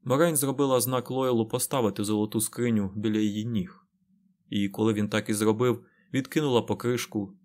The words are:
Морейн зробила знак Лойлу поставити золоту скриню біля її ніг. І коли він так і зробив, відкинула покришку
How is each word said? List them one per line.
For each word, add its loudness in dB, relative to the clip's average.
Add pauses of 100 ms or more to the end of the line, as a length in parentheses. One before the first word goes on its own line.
Морейн 2
зробила 2
знак -2
Лойлу 2
поставити -2
золоту 0
скриню 0
біля 0
її 0
ніг. -6 (640)
І 0
коли 0
він -2
так -2
і 0
зробив, 2 (280)
відкинула 2
покришку -4